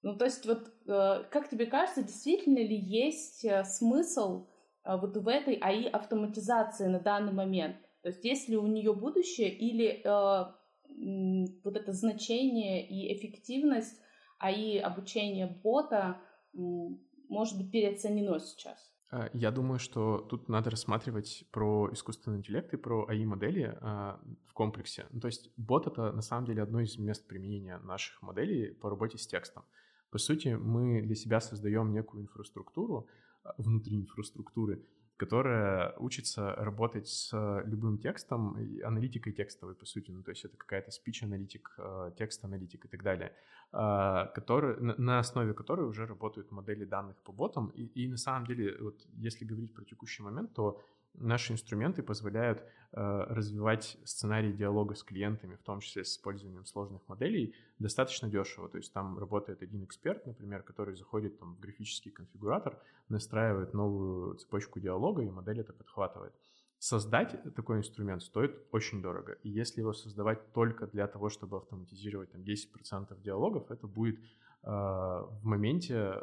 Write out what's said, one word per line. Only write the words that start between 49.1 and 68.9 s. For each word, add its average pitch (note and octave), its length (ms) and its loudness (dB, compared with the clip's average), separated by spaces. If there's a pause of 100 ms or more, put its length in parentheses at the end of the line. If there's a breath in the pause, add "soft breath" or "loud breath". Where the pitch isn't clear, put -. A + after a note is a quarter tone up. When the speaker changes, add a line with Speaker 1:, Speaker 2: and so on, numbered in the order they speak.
Speaker 2:
если A2 280 -6
говорить A2 300 -6
про G#2+ 80 -18
текущий - 400 -12
момент, B2+ 300 -6
то G#2 260 0 (360 loud breath)
наши A#2 380 0
инструменты A2 500 -2
позволяют, G#2+ 560 0 (340 loud breath)
э, G2+ 360 -2
развивать A2 760 0
сценарий G#2+ 480 0
диалога G2+ 420 2
с - 80 -16
клиентами, G2 520 -4
в - 80 -20
том G2+ 180 -6
числе - 220 -8
с - 80 -6
использованием G2 540 -10
сложных G2 420 -8
моделей, C3 480 -2 (240 loud breath)
достаточно A2 500 0
дешево. F#2+ 400 -2
То F2+ 80 -10
есть - 160 -12
там F#2+ 260 -4
работает G2+ 440 -2
один G2 200 -8
эксперт, E3+ 440 -6
например, G#2 360 -10
который G2+ 320 -8
заходит G#2 440 -4
там F2 160 -14
в - 40 -20
графический G2+ 520 -12
конфигуратор, G#2 680 -4 (320 soft breath)
настраивает G#2+ 640 0
новую F#2+ 600 -2
цепочку - 440 -6
диалога, A2+ 440 0
и G#2 60 -2
модель F#2+ 300 -6
это G#2 140 -8
подхватывает. F#2+ 600 -6 (440 soft breath)
Создать A2+ 580 2 (200)
такой A2+ 240 -2
инструмент G2 440 -6
стоит C3+ 280 2 (200)
очень G#2+ 300 -2